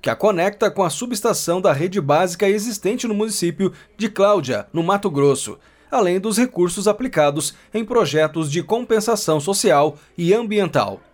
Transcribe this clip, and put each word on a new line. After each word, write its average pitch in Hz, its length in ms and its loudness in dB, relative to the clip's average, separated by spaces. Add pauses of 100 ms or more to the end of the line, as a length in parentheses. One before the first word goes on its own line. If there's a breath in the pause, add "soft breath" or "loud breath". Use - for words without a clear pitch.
que - 80 -2
a 117 40 0
conecta 196 560 0
com 196 140 -2
a 165 60 0
subestação 202 720 -2
da 180 100 4
rede 175 260 -2
básica 170 480 0
existente 214 640 -2
no 208 60 -2
município 190 580 -2 (240 loud breath)
de 214 140 -4
Cláudia, 156 600 0
no 165 120 -2
Mato 202 280 0
Grosso, 139 480 0 (320 soft breath)
além 190 300 2
dos 202 160 -2
recursos 202 500 0
aplicados 156 680 0 (180 loud breath)
em 226 100 -2
projetos 156 720 0
de 170 100 -2
compensação 214 760 0
social 156 560 2 (220 loud breath)
e 175 160 4
ambiental. 175 680 0 (140)